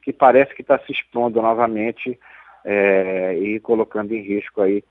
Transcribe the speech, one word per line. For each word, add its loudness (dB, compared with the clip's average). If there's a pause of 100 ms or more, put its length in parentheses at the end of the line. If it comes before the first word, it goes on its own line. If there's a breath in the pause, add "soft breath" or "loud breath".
que -8
parece 4
que -20
tá 2
se -14
expondo -4
novamente, -2 (460 loud breath)
é, 0
e -4
colocando -2
em -6
risco -6
aí 0